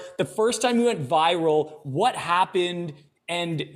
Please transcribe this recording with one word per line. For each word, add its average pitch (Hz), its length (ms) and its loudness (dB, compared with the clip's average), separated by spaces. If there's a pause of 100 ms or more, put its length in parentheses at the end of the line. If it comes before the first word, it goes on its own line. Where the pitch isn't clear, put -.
(160)
the 190 80 0
first 233 380 -2
time 240 180 2
you 240 60 4
went 180 200 0
viral, 160 800 2
what 151 320 0
happened, 175 800 0 (340)
and 165 480 -4